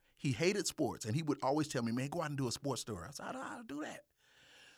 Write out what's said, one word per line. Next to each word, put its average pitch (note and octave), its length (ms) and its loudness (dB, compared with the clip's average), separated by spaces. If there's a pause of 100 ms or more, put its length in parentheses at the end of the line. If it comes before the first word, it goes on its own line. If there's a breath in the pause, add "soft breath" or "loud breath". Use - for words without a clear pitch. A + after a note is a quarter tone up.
(160)
He - 160 2
hated F3+ 340 4
sports, - 380 0
and A2 120 0
he E3 60 2
would D3 200 2
always D3 260 4
tell C3 140 0
me, A#2 100 2
"Man, C3 160 0
go E3 140 -2
out D3+ 60 -2
and C#3+ 100 -4
do C3+ 100 2
a A2 40 -2
sports - 300 0
story." F2+ 240 -4
I - 40 -8
said, - 160 -10
"How - 60 -6
do B3+ 60 -6
I C4 280 -6
do C#4+ 160 -6
that?" - 220 -8 (720 soft breath)